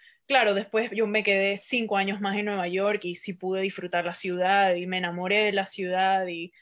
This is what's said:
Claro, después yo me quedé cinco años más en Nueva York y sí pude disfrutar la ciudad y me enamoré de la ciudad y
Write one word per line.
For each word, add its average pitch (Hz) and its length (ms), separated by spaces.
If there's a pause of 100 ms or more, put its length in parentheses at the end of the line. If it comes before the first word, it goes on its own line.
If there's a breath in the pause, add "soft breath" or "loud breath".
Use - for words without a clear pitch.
(280 soft breath)
Claro, 240 280
después 220 360
yo 220 160
me 208 160
quedé 196 340
cinco 220 400
años 196 220
más 196 180
en 208 80
Nueva 202 220
York 196 380
y 175 100
sí - 180
pude 185 280
disfrutar 180 440
la 175 100
ciudad 185 600
y 180 120
me 185 100
enamoré 185 480
de 208 80
la 196 140
ciudad 190 600
y 170 240 (100)